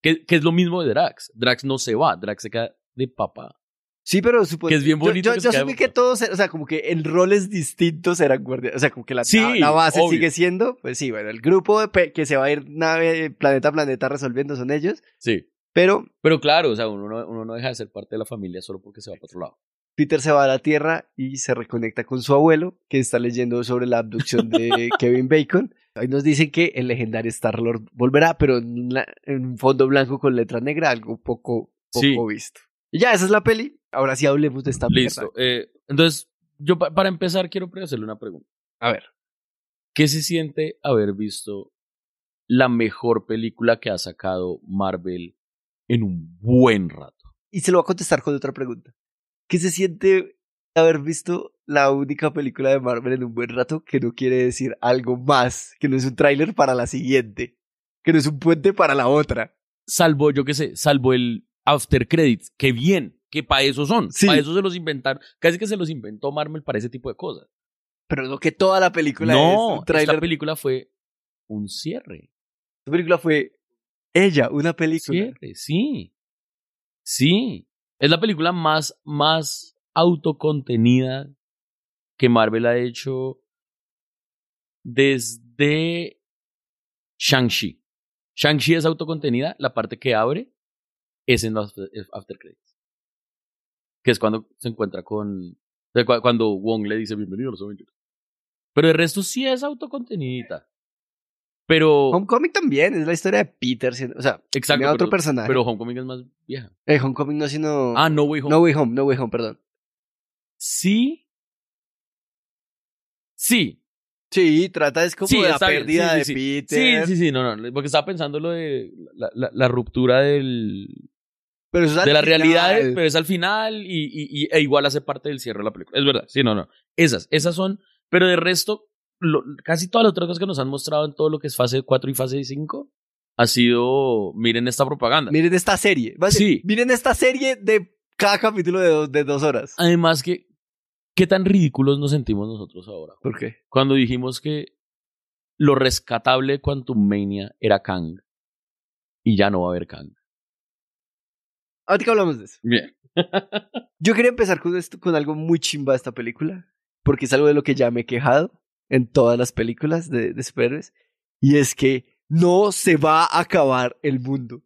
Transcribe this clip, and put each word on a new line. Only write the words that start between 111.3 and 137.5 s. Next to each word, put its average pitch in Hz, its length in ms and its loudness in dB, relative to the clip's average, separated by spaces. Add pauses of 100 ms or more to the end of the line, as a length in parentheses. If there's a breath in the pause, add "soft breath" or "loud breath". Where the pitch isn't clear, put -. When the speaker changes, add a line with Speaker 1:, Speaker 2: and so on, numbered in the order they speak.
Speaker 1:
Sí. 175 420 -2 (540)
Speaker 2:
Sí, 175 380 4
trata 156 340 -2
es 175 120 -4
como 196 120 -6
Speaker 1:
Sí, 247 140 2
Speaker 2:
de - 80 2
la 151 60 0
Speaker 1:
está 139 140 0
bien. 147 120 0
Speaker 2:
pérdida 165 320 0
Speaker 1:
Sí, 156 60 2
Speaker 2:
de 143 60 -2
Speaker 1:
sí, 143 80 -6
sí. 139 280 -4
Speaker 2:
Peter. 165 460 0
Speaker 1:
Sí, 185 80 0
sí, 165 100 0
sí, 147 80 2
no, 127 220 -2
no, 120 180 -12
porque 143 140 -6
estaba 147 180 0
pensando 156 340 -6
lo 170 120 -6
de 151 400 -6 (220)
la, - 200 -8
la, 123 200 -4
la 127 140 2
ruptura 123 540 2
del, 123 640 -2 (840)
Speaker 2:
Pero 170 160 2
eso 151 140 2
es 190 60 2
Speaker 1:
de 143 60 6
Speaker 2:
al - 40 6
Speaker 1:
las 151 80 6
Speaker 2:
final. 160 160 4
Speaker 1:
realidades, 165 560 4
pero 160 120 2
es 147 80 0
al 165 100 2
final 208 600 -2
y, 165 200 -4
y, 147 380 -8
y, 151 80 -4
e 160 100 4
igual 143 240 2
hace 143 160 -2
parte - 280 -8
del 135 120 -8
cierre 104 180 -8
de 104 60 -8
la 110 80 -4
película. 90 260 -6
Es 139 60 0
verdad, 131 240 0
sí, 135 140 0
no, 110 120 2
no. 90 140 -6 (260)
Esas, 131 340 0
esas 156 260 0
son, 190 260 -4 (260)
pero 180 180 4
de 180 120 4
resto, 180 500 -2 (320)
lo, 156 240 0 (220)
casi 170 240 -4
todas 226 160 4
las 202 60 6
otras 175 160 -4
cosas 170 120 -8
que 196 80 -4
nos 147 120 -4
han 131 100 -4
mostrado 151 360 -2
en 147 80 -8
todo 156 160 0
lo 151 100 -4
que 151 80 -10
es - 100 -8
fase 123 240 0
cuatro 131 280 0
y 135 40 -4
fase 131 320 -4
cinco 156 440 -10 (480)
ha 120 100 4
sido, 120 840 2
"Miren 117 360 0
esta 135 160 0
propaganda". 135 460 -2
Speaker 2:
Miren 165 220 2
esta 185 220 2
serie. 143 420 0
Va 175 100 0
a 202 40 2
ser, - 100 4
Speaker 1:
Sí. 185 220 2
Speaker 2:
"Miren 220 260 0
esta 247 240 0
serie 262 440 0